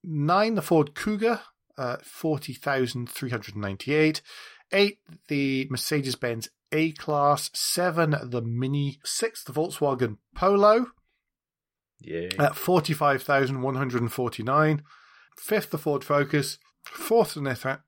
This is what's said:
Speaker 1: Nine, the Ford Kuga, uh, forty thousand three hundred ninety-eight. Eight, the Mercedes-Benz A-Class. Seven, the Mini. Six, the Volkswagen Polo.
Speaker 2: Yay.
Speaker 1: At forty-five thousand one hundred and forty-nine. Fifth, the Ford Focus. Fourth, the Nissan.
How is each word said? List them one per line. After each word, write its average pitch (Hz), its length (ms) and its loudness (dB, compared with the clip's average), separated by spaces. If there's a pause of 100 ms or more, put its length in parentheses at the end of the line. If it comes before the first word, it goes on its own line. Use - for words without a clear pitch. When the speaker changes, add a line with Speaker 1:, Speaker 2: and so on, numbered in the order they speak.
Speaker 1:
Nine, 175 460 2
the 190 80 0
Ford 156 320 4
Kuga, 214 480 -2 (340)
uh, 123 260 -6
forty 151 520 -6
thousand 127 560 -2
three 123 200 -8
hundred 104 260 -6
ninety-eight. 139 640 0 (520)
Eight, 202 260 2 (300)
the 139 420 0
Mercedes-Benz 123 800 -4 (240)
A-Class. 151 800 0
Seven, 165 680 0
the 123 200 -4
Mini. 131 640 -2
Six, - 380 -4
the 131 100 -14
Volkswagen 135 680 0 (160)
Polo. 208 540 4 (1120)
Speaker 2:
Yay. 85 380 -8
Speaker 1:
At 147 180 2
forty-five 151 680 2
thousand 135 400 2
one 135 140 -2
hundred 127 260 0
and 117 100 -2
forty-nine. 139 680 2 (560)
Fifth, - 320 -2
the 160 80 -4
Ford 143 260 -2
Focus. 143 540 0 (260)
Fourth, - 500 0
the 151 60 -8
Nissan. 135 460 -4